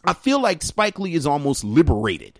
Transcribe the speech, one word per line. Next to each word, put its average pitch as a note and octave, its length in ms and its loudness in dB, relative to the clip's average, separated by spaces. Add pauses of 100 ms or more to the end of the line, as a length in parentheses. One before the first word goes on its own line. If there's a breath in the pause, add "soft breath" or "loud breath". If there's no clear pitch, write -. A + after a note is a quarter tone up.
I F3+ 80 0
feel C4+ 260 0
like G3 240 0
Spike G#3+ 360 -2
Lee F#3+ 160 -4
is C#3+ 100 0
almost C#3+ 380 0
liberated G#2+ 760 0